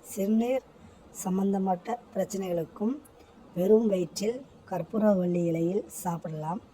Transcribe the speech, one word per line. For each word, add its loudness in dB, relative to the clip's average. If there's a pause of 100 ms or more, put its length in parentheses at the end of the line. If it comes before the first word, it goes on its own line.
(120)
சிறுநீர் 0 (600)
சம்பந்தப்பட்ட 0 (140)
பிரச்சனைகளுக்கும் -2 (640)
வெறும் 6
வயிற்றில் -2 (300)
கற்பூரவள்ளி 2
இலையில் 0 (160)
சாப்பிடலாம். -6 (120)